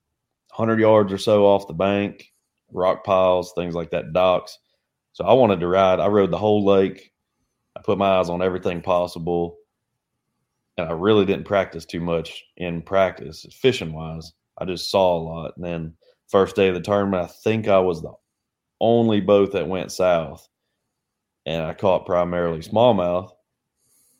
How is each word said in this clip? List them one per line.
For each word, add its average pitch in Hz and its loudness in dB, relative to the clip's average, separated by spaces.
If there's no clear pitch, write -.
hundred 113 -2
yards 107 4
or 98 -4
so 104 4
off 98 4
the 82 -12
bank, 98 -2
rock 90 -2
piles, 92 2
things 87 -6
like 85 -8
that, 76 -6
docks. 90 0
So - -10
I 98 4
wanted 107 4
to 87 -2
ride. 92 2
I 80 0
rode 101 2
the 82 -4
whole 104 0
lake. 98 0
I - -20
put 98 -4
my 98 2
eyes 87 -2
on 87 -6
everything 90 -4
possible. 87 -4
And 85 -6
I 85 -6
really 98 2
didn't 82 -2
practice 92 -4
too 87 -10
much 85 -6
in 85 -8
practice, 90 -4
fishing-wise. 80 -4
I - -8
just 87 -8
saw 92 2
a 82 -8
lot. 80 -10
And 87 -14
then 82 -8
first 95 2
day 98 4
of 92 0
the 90 -4
tournament, 98 -2
I - -12
think 110 -2
I 95 4
was 90 0
the - -14
only 113 2
boat 101 4
that 85 -4
went 92 -6
south. 85 -2
And 82 -4
I 82 -8
caught 92 0
primarily 87 -2
smallmouth. 95 0